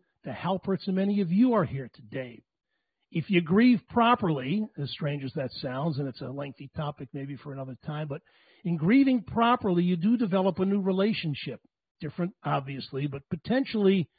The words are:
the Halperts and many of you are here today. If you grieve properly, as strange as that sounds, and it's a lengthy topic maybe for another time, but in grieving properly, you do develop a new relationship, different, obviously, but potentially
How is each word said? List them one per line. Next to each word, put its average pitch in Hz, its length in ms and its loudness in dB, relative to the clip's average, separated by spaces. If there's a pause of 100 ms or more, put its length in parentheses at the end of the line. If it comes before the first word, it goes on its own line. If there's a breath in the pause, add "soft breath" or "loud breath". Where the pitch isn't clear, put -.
(220)
the 131 100 -10
Halperts 185 540 -4
and 185 100 0
many 202 260 2
of 170 100 0
you 233 220 6
are 196 100 4
here 131 300 -6
today. 123 480 -12 (680)
If 170 200 -4
you 175 100 6
grieve 202 480 6
properly, 208 800 2 (100)
as 143 120 -4
strange 143 340 -6
as 131 80 -6
that 131 180 -4 (120)
sounds, 135 360 -4
and 143 100 -4
it's - 120 -12
a 113 80 -10
lengthy 139 480 -12
topic 147 380 -8
maybe 139 220 -10
for 139 180 -14
another 131 320 -12
time, 151 200 -6
but 139 140 -8 (440 soft breath)
in 170 120 0
grieving 247 460 4
properly, 226 600 2
you 180 140 2
do 214 220 2
develop 190 400 0
a 190 80 0
new 196 160 2
relationship, 185 800 -2 (420)
different, 175 320 -6 (100)
obviously, 139 640 -4
but 139 240 -6
potentially 202 880 2